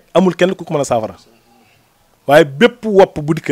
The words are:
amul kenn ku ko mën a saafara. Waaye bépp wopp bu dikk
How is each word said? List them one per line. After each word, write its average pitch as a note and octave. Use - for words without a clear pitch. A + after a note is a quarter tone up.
amul F3
kenn F#3
ku F3
ko E3
mën C#3+
a C3+
saafara. G#2+
Waaye D3+
bépp D3+
wopp F#3+
bu D3+
dikk -